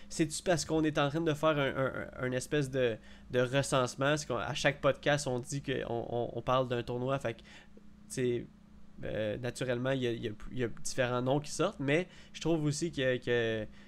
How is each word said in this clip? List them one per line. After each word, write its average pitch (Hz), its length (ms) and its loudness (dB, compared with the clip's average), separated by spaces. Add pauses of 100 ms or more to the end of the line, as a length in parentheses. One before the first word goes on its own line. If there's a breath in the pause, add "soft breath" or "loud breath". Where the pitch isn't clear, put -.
C'est-tu - 340 -2
parce 170 220 2
qu'on 160 200 2
est 156 140 2
en 143 120 4
train 160 100 0
de 160 120 2
faire 156 240 2
un, 139 200 2
un, 131 100 2
un, - 400 -4
un 127 60 -2
espèce 135 360 0
de, 127 280 2 (340 loud breath)
de 123 100 2
recensement ? 135 760 2
C'est 151 100 -4
qu'à 120 280 -2
chaque 143 260 2
podcast, 143 480 2
on 127 100 0
dit 139 240 -4
qu'on, 127 260 -2
on, 117 460 -2
on 117 80 -4
parle 131 260 4
d'un 120 140 0
tournoi, 127 380 -2
fait 117 140 -2
que, - 80 -18
tu - 20 -20 (640 loud breath)
sais, 120 380 0 (580)
euh, 107 340 -2
naturellement, 123 540 -2
il 131 100 0
y 120 60 2
a, 117 40 0
il 113 120 -6
y 110 40 -2
a, 107 40 -6 (180)
il 127 80 -6
y 127 60 0
a 110 40 0 (140)
différents 123 400 0
noms 131 160 2
qui 147 140 -6
sortent, - 260 0
mais 147 300 2 (240 loud breath)
je - 80 -12
trouve 156 240 2
aussi 151 260 0
qu'il 143 140 -2
y - 20 4
a, 127 120 4
que, 113 460 0 (240 loud breath)